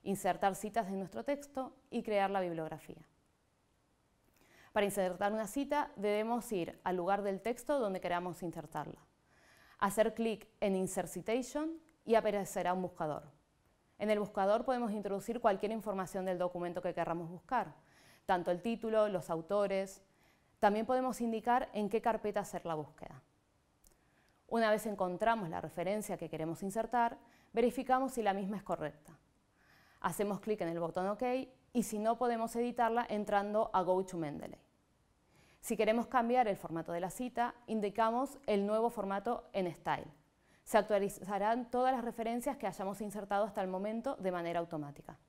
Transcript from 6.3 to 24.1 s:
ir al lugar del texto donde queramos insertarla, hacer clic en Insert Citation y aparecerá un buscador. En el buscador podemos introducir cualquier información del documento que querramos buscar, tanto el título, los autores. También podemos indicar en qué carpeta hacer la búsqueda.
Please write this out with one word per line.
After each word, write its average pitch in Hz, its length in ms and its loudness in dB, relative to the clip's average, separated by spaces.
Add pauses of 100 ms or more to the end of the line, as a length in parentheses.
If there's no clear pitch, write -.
ir 170 320 -4
al 185 140 0
lugar 190 240 0
del 196 180 -2
texto 247 400 -2
donde 190 220 -2
queramos 175 420 -4
insertarla, 160 560 -8 (800)
hacer 220 340 4
clic 226 360 -2 (100)
en 196 160 4
Insert 185 320 0
Citation 262 720 -2 (240)
y 220 120 6
aparecerá 196 580 2
un 185 80 0
buscador. 156 420 -4 (760)
En 208 100 0
el 208 100 4
buscador 208 460 2
podemos 240 260 0
introducir 208 480 -4
cualquier 202 320 4
información 196 540 -4
del 185 120 0
documento 175 440 -2
que 175 120 -2
querramos 165 360 -2
buscar, 180 440 -4 (520)
tanto 180 260 2
el 175 100 0
título, 220 460 2
los 185 220 -2
autores. 190 720 0 (560)
También 214 260 4
podemos 254 360 2
indicar 240 500 2
en 208 160 0
qué 220 140 0
carpeta 214 400 0
hacer - 240 -6
la 165 100 0
búsqueda. - 480 -10 (1300)